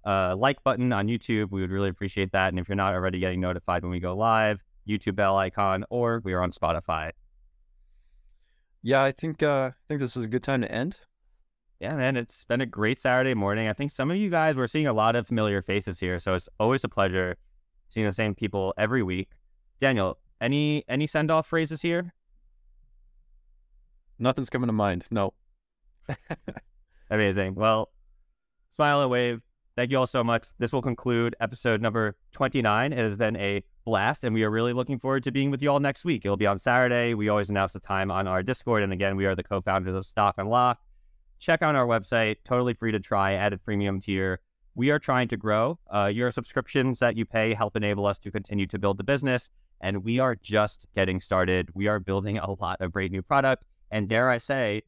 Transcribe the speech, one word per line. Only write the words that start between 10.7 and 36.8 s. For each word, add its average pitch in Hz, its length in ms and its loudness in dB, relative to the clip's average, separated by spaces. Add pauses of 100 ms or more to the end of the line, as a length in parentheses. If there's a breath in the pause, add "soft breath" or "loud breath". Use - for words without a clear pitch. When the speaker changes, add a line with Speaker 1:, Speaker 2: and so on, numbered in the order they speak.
Speaker 2:
end. 135 260 -4 (840)
Speaker 1:
Yeah, 110 120 -6
man, 135 220 0
it's - 300 -6
been 120 160 0
a 127 40 0
great 107 320 0
Saturday 127 360 2
morning. 107 340 0
I 107 60 0
think 143 180 -4
some 135 180 -2
of 180 60 0
you 202 140 0
guys, 160 260 2
we're 127 100 0
seeing 151 220 0
a 123 60 2
lot 110 240 4
of 117 100 -2
familiar 107 340 0
faces 95 380 -2
here, 90 200 -2
so 95 140 0
it's 90 140 -2 (100)
always 123 280 2
a 101 40 -4
pleasure 92 460 0 (540)
seeing 110 160 -2
the 98 80 0
same 107 200 0
people 95 440 -2
every 110 260 0
week. 92 280 -4 (500)
Daniel, 113 360 0 (220)
any, 147 480 0
any 139 180 -2
send-off 156 420 0
phrases 160 340 -2
here? 175 320 -2 (2000)
Speaker 2:
Nothing's 127 300 -2
coming 123 180 -2
to 110 60 0
mind. 101 380 0
No. 101 220 -2 (720)
<laughs> - 1000 -14
Speaker 1:
Amazing. 98 460 0
Well, 110 360 0 (800)
smile 147 300 2
and 127 100 2
wave. 120 300 0 (340)
Thank 123 160 0
you 135 80 2
all 127 80 2
so 123 160 0
much. 117 240 0 (100)
This 120 140 -2
will 131 100 0
conclude 117 600 0
episode 113 400 0
number 110 340 0 (160)
twenty-nine. 127 640 2
It 123 60 -2
has 107 180 0
been 113 180 0
a 101 260 -2 (220)
blast, 113 400 0
and 113 100 0
we 110 100 2
are 107 60 2
really 113 220 0
looking 123 260 -4
forward 135 260 -2
to 131 80 -4
being 139 200 0
with 131 100 -4
you 143 80 2
all 139 120 2
next 139 240 -2
week. 131 180 0
It'll 98 140 0
be 104 100 2
on 98 100 2
Saturday. 123 560 2